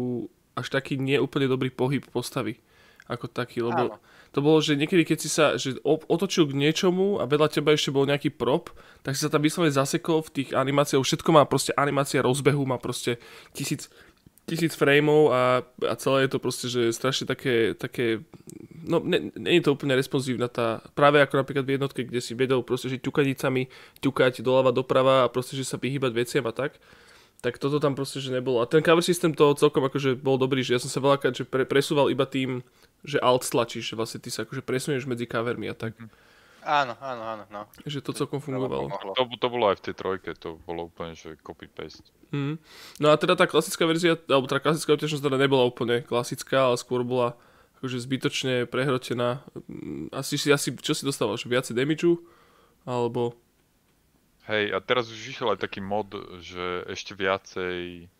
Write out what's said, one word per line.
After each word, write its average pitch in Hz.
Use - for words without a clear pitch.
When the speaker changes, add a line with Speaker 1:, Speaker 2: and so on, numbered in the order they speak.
Speaker 1:
až 123
taký 135
neúplne 135
dobrý 131
pohyb 127
postavy 120
ako -
taký, 120
lebo 143
Speaker 2:
Áno. 104
Speaker 1:
to -
bolo, 156
že 147
niekedy, 156
keď 156
si 156
sa, 151
že 131
o-, 156
otočil 170
k 135
niečomu 180
a -
vedľa 147
teba 151
ešte 151
bol 139
nejaký 143
prop, 127
tak 135
si -
sa 151
tam 151
vyslovene 156
zasekol 156
v -
tých 135
animáciách, 139
všetko 151
má 156
proste -
animácia 139
rozbehu, 135
má 131
proste 123
tisíc, -
tisíc 165
frameov 151
a, 127
a -
celé 135
je 131
to 131
proste, 123
že 120
strašne 127
také, 117
také, 117
no, 165
ne-, -
nie 131
je 160
to 147
úplne 139
responsívna 127
tá, 113
práve 147
ako 139
napríklad 135
v 135
jednotke, 135
kde 117
si -
vedel 127
proste, 123
že 127
ťukanicami 131
ťukať 131
doľava, 131
doprava 131
a 120
proste, 131
že 135
sa -
vyhýbať 131
veciam 123
a 113
tak. 139
Tak 120
toto 143
tam 139
proste, 135
že 131
nebolo. 127
A 123
ten 160
cover 170
systém 170
to 147
celkom 147
akože 135
bol 135
dobrý, 131
že 120
ja 123
som 139
sa 135
veľakrát, 139
že -
pre-, 131
presúval 139
iba 127
tým, 131
že 143
alt 127
stlačíš, 117
že -
vlastne 110
ty 123
sa 110
akože 135
presunieš 131
medzi 120
covermi 113
a 101
tak. 110
Speaker 3:
Mhm. 113
Speaker 2:
Áno, 143
áno, 127
áno, 110
no. 104
Speaker 1:
Že 147
to -
Speaker 2:
To 139
Speaker 1:
celkom 143
Speaker 2:
veľa 135
Speaker 1:
fungovalo. 135
Speaker 2:
pomohlo. 98
Speaker 3:
To, 127
to 120
bolo 120
aj 95
v -
tej 95
trojke, 95
to 82
bolo 85
úplne, 85
že 80
copy-paste. -
Speaker 1:
Mhm. 143
No 147
a 151
teda 175
tá 180
klasická -
verzia, 165
alebo 131
teda 135
klasická 151
obťažnosť 147
teda 135
nebola 135
úplne 120
klasická, 131
ale 120
skôr 123
bola 120
akože 127
zbytočne 131
prehrotená. 127
Mm, -
asi -
si, 143
asi, 143
čo 135
si -
dostával, 139
že -
viacej 123
damageu? 160
Alebo 120
Speaker 3:
Hej, 107
a 95
teraz 120
už 113
išiel 123
aj 95
taký -
mod, 101
že 90
ešte -
viacej, 90